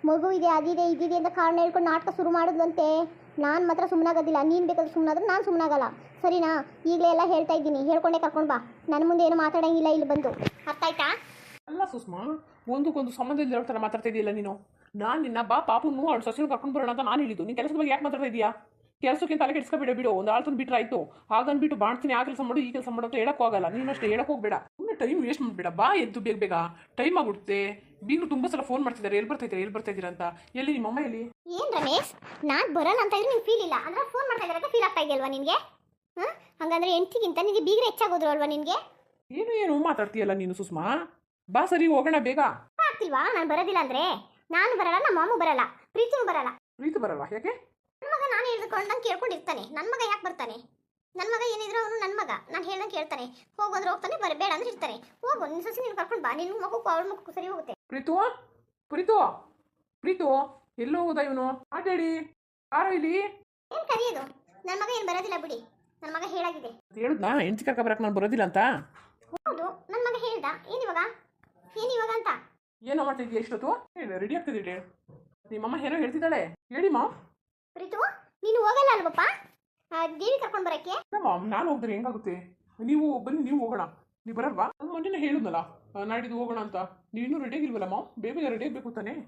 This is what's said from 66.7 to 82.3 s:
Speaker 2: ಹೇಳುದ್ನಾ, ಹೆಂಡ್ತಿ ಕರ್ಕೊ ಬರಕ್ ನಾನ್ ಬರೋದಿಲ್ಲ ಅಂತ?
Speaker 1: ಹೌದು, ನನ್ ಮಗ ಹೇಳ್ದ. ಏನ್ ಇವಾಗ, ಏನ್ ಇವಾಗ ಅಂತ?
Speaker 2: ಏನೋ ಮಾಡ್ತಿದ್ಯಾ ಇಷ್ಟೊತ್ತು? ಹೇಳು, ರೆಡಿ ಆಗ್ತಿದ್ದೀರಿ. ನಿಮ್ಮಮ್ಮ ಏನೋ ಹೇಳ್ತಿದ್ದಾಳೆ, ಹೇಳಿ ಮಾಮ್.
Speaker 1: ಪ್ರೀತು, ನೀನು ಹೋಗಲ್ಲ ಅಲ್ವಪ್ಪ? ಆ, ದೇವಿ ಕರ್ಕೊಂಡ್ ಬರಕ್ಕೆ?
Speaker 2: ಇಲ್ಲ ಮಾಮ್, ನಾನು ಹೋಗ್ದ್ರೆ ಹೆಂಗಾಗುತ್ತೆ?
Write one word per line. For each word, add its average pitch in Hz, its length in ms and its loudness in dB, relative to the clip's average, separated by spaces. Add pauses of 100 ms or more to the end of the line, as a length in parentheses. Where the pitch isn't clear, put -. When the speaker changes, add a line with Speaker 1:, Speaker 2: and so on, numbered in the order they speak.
Speaker 2:
ಹೇಳುದ್ನಾ, 240 400 0
ಹೆಂಡ್ತಿ 208 260 -2
ಕರ್ಕೊ 247 180 0
ಬರಕ್ 220 180 0
ನಾನ್ 214 140 0
ಬರೋದಿಲ್ಲ 208 300 2
ಅಂತ? 185 120 -2 (800)
Speaker 1:
ಹೌದು, - 280 -4 (280)
ನನ್ 466 140 -2
ಮಗ 480 120 0
ಹೇಳ್ದ. 453 280 -4 (240)
ಏನ್ 508 140 -4
ಇವಾಗ, 349 180 0 (760)
ಏನ್ 466 160 -2
ಇವಾಗ 453 220 0
ಅಂತ? 453 140 -2 (540)
Speaker 2:
ಏನೋ 277 220 0
ಮಾಡ್ತಿದ್ಯಾ 247 360 -2
ಇಷ್ಟೊತ್ತು? 233 320 -4
ಹೇಳು, 285 460 -6
ರೆಡಿ 208 180 -4
ಆಗ್ತಿದ್ದೀರಿ. 208 400 -6 (720)
ನಿಮ್ಮಮ್ಮ 220 260 -4 (100)
ಏನೋ 294 100 -2
ಹೇಳ್ತಿದ್ದಾಳೆ, 311 500 0
ಹೇಳಿ 247 420 -4
ಮಾಮ್. 359 260 2 (640)
Speaker 1:
ಪ್ರೀತು, 381 240 -8 (420)
ನೀನು 440 180 4
ಹೋಗಲ್ಲ 494 380 6
ಅಲ್ವಪ್ಪ? 339 220 0 (720)
ಆ, 330 120 0
ದೇವಿ 381 340 0
ಕರ್ಕೊಂಡ್ 403 260 -4
ಬರಕ್ಕೆ? 330 240 -4
Speaker 2:
ಇಲ್ಲ 415 340 -4
ಮಾಮ್, 190 260 0
ನಾನು 226 200 0
ಹೋಗ್ದ್ರೆ 233 220 -2
ಹೆಂಗಾಗುತ್ತೆ? 202 640 -8 (220)